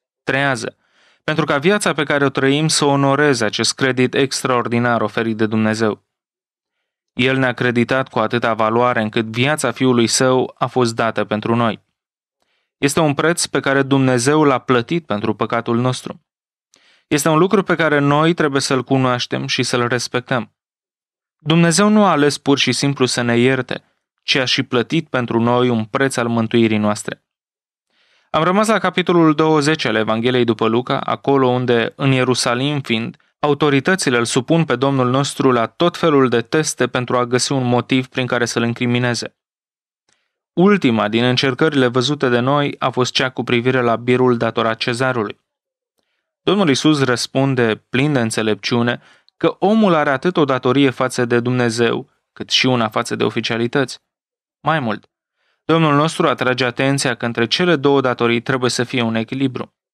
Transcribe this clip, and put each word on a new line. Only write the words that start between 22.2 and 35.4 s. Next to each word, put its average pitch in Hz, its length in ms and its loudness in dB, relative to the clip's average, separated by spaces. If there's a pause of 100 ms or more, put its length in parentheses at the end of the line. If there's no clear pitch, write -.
pur 139 200 0
și 131 140 0
simplu 135 340 -2
să 123 160 -2
ne 120 160 0
ierte, 127 460 0 (400)
ci - 120 -2
a 131 100 0
și 127 180 -2
plătit 139 460 -2
pentru 117 300 -2
noi 120 300 2
un 113 160 0
preț 135 300 -2
al 120 120 -2
mântuirii 113 500 2
noastre. 104 400 -4 (1160)
Am 156 80 0
rămas 196 240 2
la 214 120 2
capitolul 175 560 2
douăzeci 156 500 2
al 110 100 0
Evangheliei 113 480 0
după 117 240 0
Luca, 123 320 0
acolo 135 480 0
unde, 123 480 0
în 139 160 0
Ierusalim 131 680 0
fiind, 117 360 -6 (220)
autoritățile 143 800 0
îl 117 80 0
supun 165 400 0
pe 139 100 0
Domnul 131 340 0
nostru 135 420 0